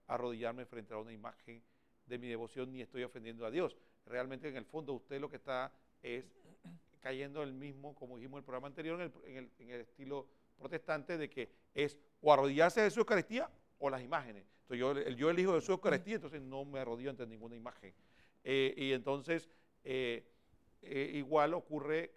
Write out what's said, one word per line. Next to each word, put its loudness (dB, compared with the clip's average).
arrodillarme -4
frente -12
a -6
una -10
imagen -16
de -6
mi -8
devoción, -6
ni -10
estoy -8
ofendiendo -8
a -2
Dios. 0
Realmente, -6
en -8
el -10
fondo, -8
usted -8
lo -6
que -14
está -4
es -6
cayendo -6
en -4
el -8
mismo, -12
como -14
dijimos -12
en -10
el -20
programa -6
anterior, -6
en -4
el, -10
en -14
el, -14
en -20
el -8
estilo -10
protestante -4
de -4
que -6
es 0
o 10
arrodillarse 8
a 8
Jesús 4
Eucaristía 2
o 0
las 0
imágenes. -4
Entonces, -2
yo, 2
yo 4
elijo 6
Jesús 4
Eucaristía, 2
entonces -8
no -8
me -6
arrodillo -4
ante -8
ninguna -14
imagen. -14
Eh, 4
y 0
entonces, 0
eh, -2
eh, -2
igual 4
ocurre -2